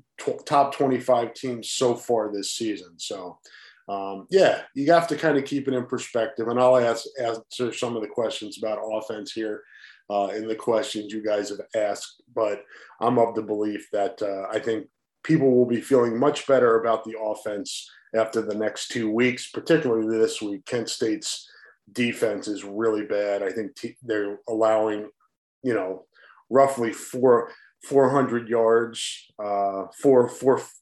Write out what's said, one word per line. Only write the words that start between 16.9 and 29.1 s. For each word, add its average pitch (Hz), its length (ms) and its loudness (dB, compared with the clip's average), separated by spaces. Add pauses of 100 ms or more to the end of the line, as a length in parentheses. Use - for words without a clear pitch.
the 110 160 -10
offense 104 680 -6 (280)
after 110 260 0
the 104 140 -4
next 107 320 -4
two 110 240 -2
weeks, 123 400 0
particularly 113 640 2
this 110 240 2
week. 101 240 -8
Kent 120 240 -4
State's - 580 -4 (440)
defense 113 560 -2
is 101 160 -6
really 107 420 -2
bad. 101 380 -2
I 95 80 -2
think 101 240 -8
t-, - 260 -12
they're 104 380 -4 (100)
allowing, 110 640 0 (500)
you 123 140 -2
know, 92 320 -6 (420)
roughly 120 420 2
four, 120 600 2 (320)
four 139 260 4
hundred 120 400 0
yards, 113 880 0